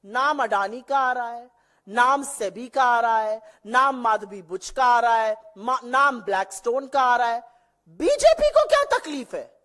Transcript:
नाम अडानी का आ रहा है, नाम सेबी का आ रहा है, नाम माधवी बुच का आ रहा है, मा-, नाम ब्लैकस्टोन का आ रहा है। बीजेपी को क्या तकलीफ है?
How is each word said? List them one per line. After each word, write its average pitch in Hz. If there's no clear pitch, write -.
नाम 269
अडानी 214
का 269
आ 254
रहा 247
है, 240
नाम 247
सेबी 214
का 262
आ 240
रहा 226
है, 220
नाम 262
माधवी 208
बुच 175
का 262
आ 240
रहा 233
है, 220
मा-, 247
नाम 262
ब्लैकस्टोन 202
का 269
आ 247
रहा 240
है। 233
बीजेपी 571
को 605
क्या 571
तकलीफ 285
है? 131